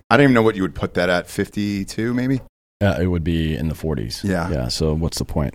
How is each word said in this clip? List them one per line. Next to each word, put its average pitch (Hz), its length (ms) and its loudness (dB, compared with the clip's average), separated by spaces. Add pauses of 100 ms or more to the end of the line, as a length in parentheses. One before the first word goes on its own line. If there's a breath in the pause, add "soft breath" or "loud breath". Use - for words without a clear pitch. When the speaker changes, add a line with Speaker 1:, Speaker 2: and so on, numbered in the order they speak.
Speaker 1:
I 104 60 6
don't 139 80 8
even 139 100 6
know 117 80 6
what 110 140 4
you 95 60 -2
would 90 120 -2
put - 200 -6
that 90 160 2
at, 90 180 2
fifty-two, 104 840 -4
maybe? 127 260 0 (420)
Speaker 2:
Uh, 98 200 2
it 92 60 2
would 87 180 0
be 80 320 0
in 71 100 -2
the 78 80 -2
forties. 64 480 -4
Speaker 1:
Yeah. 87 260 -2
Speaker 2:
Yeah, 65 200 -2
so 78 240 0
what's 80 260 -2
the 65 60 -4
point? 69 300 -4